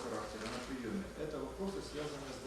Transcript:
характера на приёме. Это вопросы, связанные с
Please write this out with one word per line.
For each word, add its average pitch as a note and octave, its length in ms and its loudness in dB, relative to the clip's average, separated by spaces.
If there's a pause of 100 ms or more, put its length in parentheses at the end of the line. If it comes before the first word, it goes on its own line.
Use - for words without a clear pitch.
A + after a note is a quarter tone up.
характера A2 480 0
на A#2 180 0
приёме. G2+ 380 2 (160)
Это D3+ 180 2
вопросы, G3 460 0
связанные C#3+ 480 -2
с B2+ 140 -4